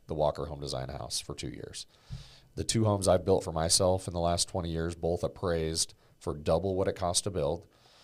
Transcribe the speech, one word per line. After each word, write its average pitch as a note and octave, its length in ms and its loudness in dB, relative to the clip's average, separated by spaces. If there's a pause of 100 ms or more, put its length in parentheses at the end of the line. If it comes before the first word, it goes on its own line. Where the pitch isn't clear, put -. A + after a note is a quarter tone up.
the E2 80 -6
Walker D2 320 0
Home D2 140 -10
Design C2+ 280 -6
house - 320 -6
for - 140 -10
two - 140 -8
years. - 380 -12 (680)
The F2 100 -4
two A2 200 2
homes G2 240 4
I've F2+ 160 6
built F#2+ 200 4
for F2 80 -6
myself F2+ 560 2
in F2 60 -8
the F2 60 -2
last E2+ 280 2
twenty E2+ 220 -4
years, E2 240 -2
both E2 280 -2
appraised D#2+ 720 -2 (240)
for D#2 160 -4
double E2+ 420 2
what F#2 120 2
it - 80 -2
cost F2 280 0
to G#2 60 -4
build, E2+ 360 -2 (380)